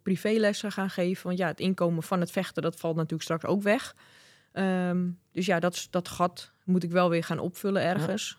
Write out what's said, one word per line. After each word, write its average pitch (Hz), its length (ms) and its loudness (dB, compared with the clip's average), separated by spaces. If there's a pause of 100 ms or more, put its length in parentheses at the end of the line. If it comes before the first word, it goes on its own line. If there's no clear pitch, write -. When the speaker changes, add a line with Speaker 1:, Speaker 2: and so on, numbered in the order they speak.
Speaker 1:
privélessen 208 680 2
gaan 196 180 -2
geven. 180 380 -2
Want 180 100 -2
ja, 180 100 0
het 151 120 -4
inkomen 175 440 2
van 185 160 0
het 175 120 0
vechten, 175 320 -2
dat 170 120 0
valt 165 200 -2
natuurlijk 160 280 -2
straks 165 220 -2
ook 190 160 2
weg. 208 340 0 (560)
Ehm, 180 560 0 (240)
dus 180 140 -2
ja, 180 140 2
dat 180 160 0
s-, - 140 -8
dat 175 180 -2
gat - 440 -2 (120)
moet 180 200 2
ik 170 80 -4
wel 180 180 4
weer 165 140 2
gaan 165 160 -2
opvullen 196 420 -2
Speaker 2:
Ja. 160 60 2
Speaker 1:
ergens. 175 520 -2